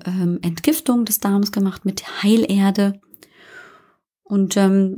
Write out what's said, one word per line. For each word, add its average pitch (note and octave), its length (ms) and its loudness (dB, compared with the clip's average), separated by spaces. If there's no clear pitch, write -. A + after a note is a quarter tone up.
ähm, F3+ 340 -2
Entgiftung A#3+ 640 -2
des - 140 -4
Darms G3+ 320 0
gemacht G3 340 -2
mit - 380 -6
Heilerde. G3+ 800 2
Und, G3 320 0
ähm, F#3+ 400 2